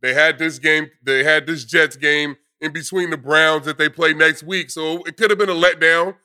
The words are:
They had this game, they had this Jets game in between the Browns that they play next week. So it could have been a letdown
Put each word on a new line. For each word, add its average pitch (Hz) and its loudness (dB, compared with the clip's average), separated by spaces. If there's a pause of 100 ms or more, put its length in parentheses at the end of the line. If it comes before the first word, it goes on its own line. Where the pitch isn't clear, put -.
They 127 -4
had 151 2
this 160 -4
game, 151 0 (120)
they 135 0
had 156 2
this 151 -8
Jets 151 0
game 147 -2 (240)
in 156 -6
between 170 -6
the 156 -4
Browns 151 2
that 151 -6
they 151 2
play 160 0
next 156 2
week. 165 -8
So 160 -6
it 165 -12
could 214 0
have 208 0
been 202 0
a 185 -2
letdown 170 2